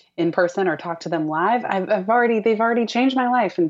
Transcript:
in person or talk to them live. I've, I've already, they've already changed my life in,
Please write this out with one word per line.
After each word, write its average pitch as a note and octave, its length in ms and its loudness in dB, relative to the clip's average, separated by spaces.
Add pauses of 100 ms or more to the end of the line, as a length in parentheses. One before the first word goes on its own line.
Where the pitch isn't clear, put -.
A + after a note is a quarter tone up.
(180)
in E3+ 140 0
person F3+ 360 0
or D#3 80 0
talk E3 260 -10
to E3+ 80 -10
them D#3+ 180 -2
live. F#3 360 0
I've, F#3+ 240 -2
I've G3 220 -2
already, A#3 300 2
they've G#3+ 200 0
already A3+ 280 2
changed B3+ 280 0
my B3 140 0
life A#3+ 300 0
in, E3 100 2